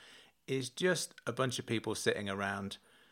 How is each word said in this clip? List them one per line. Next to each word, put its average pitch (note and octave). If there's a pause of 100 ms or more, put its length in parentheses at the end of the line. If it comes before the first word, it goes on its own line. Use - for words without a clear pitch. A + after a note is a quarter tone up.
(480)
is C3
just - (140)
a A#2+
bunch B2+
of -
people A2
sitting G#2
around G2 (340)